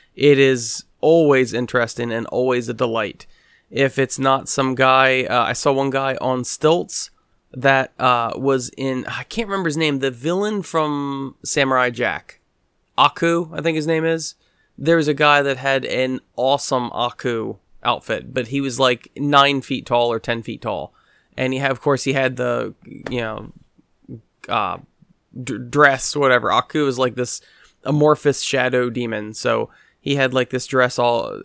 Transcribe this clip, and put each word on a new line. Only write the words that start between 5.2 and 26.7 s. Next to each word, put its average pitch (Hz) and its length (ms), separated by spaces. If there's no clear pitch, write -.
uh, 123 200
I 113 100
saw 139 200
one 135 180
guy 135 300
on 127 240
stilts - 680
that, 135 460
uh, 120 380
was 131 400
in, 131 300
I - 160
can't 220 260
remember 196 200
his 147 80
name, 151 240
the 135 100
villain 180 520
from 143 840
Samurai 131 460
Jack. 110 500
Aku, 165 540
I 160 80
think 160 160
his 151 100
name 160 180
is. 165 300
There 160 180
was 151 120
a 151 60
guy 147 280
that 139 140
had 135 280
an 127 360
awesome 127 560
Aku 113 640
outfit, 110 500
but 123 160
he 139 120
was, 131 180
like, 127 380
nine 143 440
feet - 260
tall 120 260
or 113 80
ten 117 220
feet - 200
tall. 95 320
And 131 160
he 131 60
had, 135 120
of 127 100
course, 139 240
he 135 100
had 131 220
the, 120 380
you - 360
know, 110 320
uh, 98 300
d-, 117 140
dress, 135 580
whatever. 123 340
Aku 143 360